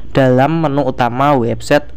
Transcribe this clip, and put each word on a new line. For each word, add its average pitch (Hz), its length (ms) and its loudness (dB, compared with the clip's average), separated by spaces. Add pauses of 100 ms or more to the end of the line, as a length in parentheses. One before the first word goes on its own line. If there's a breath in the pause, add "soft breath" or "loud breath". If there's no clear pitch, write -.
(120)
dalam 135 480 2
menu 143 240 -2
utama 127 480 0
website 120 640 0